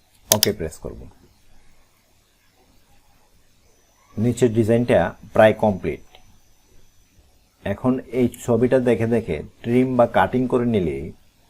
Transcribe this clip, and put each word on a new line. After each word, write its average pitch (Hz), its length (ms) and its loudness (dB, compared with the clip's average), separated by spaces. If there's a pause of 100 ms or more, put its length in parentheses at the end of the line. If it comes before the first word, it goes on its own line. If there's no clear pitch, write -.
(360)
ওকে 104 220 -2
প্রেস 78 260 -10
করব। 60 160 -14 (3250)
নিচের 117 400 2
ডিজাইনটা 117 420 2 (340)
প্রায় 110 300 6
কমপ্লিট। 90 400 -2 (1700)
এখন 127 200 -2 (260)
এই 120 80 2 (180)
ছবিটা 123 320 2 (120)
দেখে 117 260 0
দেখে 85 220 -4 (260)
ট্রিম 123 240 2 (100)
বা 120 80 6 (120)
কাটিং 98 240 2 (100)
করে 120 140 0 (100)
নিলেই 76 300 -2 (440)